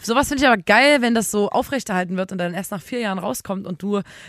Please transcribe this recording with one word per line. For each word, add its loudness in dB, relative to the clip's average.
Sowas 0
finde -2
ich 6
aber 4
geil, 6
wenn 2
das 0
so 0
aufrechterhalten -2
wird -6
und -8
dann -4
erst -8
nach -8
vier -8
Jahren -4
rauskommt -6
und -10
du, -2